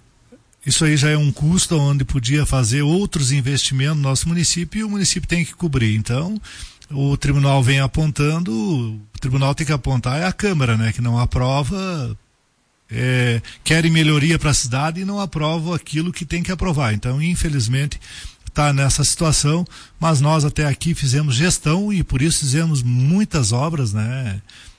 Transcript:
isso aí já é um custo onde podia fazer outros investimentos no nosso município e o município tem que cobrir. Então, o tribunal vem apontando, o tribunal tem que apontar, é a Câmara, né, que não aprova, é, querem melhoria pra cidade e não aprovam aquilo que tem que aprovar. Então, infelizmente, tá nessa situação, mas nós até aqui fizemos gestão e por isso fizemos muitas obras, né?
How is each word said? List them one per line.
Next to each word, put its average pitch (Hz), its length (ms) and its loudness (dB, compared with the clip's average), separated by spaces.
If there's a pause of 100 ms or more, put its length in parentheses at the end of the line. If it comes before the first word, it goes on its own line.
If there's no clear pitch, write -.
(640)
isso 143 200 0
aí 151 120 4
já 147 140 2
é 151 80 2
um 147 120 2
custo 170 480 0
onde 143 240 2
podia 135 440 0
fazer 127 340 2
outros 156 500 0
investimentos 139 680 0
no 143 40 0
nosso 135 240 0
município 170 540 -2
e 220 40 -2
o 214 40 -4
município 202 400 -2
tem 175 160 0
que - 100 -12
cobrir. 127 400 0
Então, 147 460 -2 (500)
o 139 260 0
tribunal 139 460 2
vem 135 160 4
apontando, 156 760 0
o 123 680 -4
tribunal 135 340 0
tem 156 120 -6
que 151 60 0
apontar, 131 460 0
é 170 60 -2
a 185 80 0
Câmara, 143 460 2
né, 113 140 0
que 123 100 -4
não 120 160 0
aprova, 131 960 -2 (760)
é, 123 520 0 (200)
querem 160 300 4
melhoria 156 460 4
pra 147 160 2
cidade 147 480 -2
e - 20 -4
não 202 160 -4
aprovam 165 540 -2
aquilo 160 360 -4
que - 140 -8
tem 170 180 -4
que 170 80 -4
aprovar. 143 440 0
Então, 123 280 -2
infelizmente, 143 800 0 (520)
tá 147 200 2
nessa 139 320 2
situação, 160 600 0 (360)
mas 160 200 2
nós 147 240 2
até 147 220 0
aqui 147 260 -2
fizemos 143 440 0
gestão 175 560 0
e 180 100 0
por 135 180 -2
isso 160 200 0
fizemos 151 420 0
muitas 131 720 2
obras, 135 400 -2
né? 110 500 -4 (360)